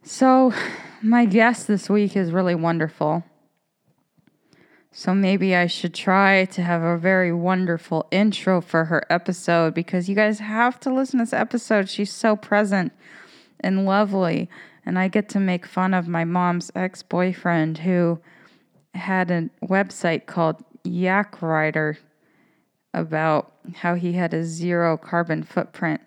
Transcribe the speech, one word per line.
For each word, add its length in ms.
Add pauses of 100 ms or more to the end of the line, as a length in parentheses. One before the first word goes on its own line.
So, 500 (480)
my 240
guest 400
this 240
week 260
is 160
really 220
wonderful. 720 (1700)
So 200
maybe 420
I 100
should 280
try 520
to 160
have 200
a 160
very 340
wonderful 800
intro 500
for 240
her 240
episode 680
because 320
you 80
guys 240
have 420
to 120
listen 260
to 60
this 80
episode. 560
She's 240
so 240
present 560 (720)
and 240
lovely. 640 (340)
And 140
I 100
get 220
to 100
make 240
fun 300
of 140
my 160
mom's 500
ex-boyfriend 1040
who 420 (720)
had 360
a 180 (160)
website 640
called 360 (220)
Yak 560
Rider 580 (920)
about 600 (220)
how 200
he 180
had 220
a 100
zero 520
carbon 460
footprint. 640